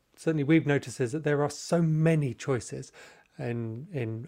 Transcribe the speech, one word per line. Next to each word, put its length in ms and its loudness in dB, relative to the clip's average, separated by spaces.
certainly 260 0
we've 220 4
noticed 340 0
is 120 0
that 120 -4
there 200 2
are 60 0
so 320 0
many 520 2
choices 580 -4
in, 540 -6
in 360 -6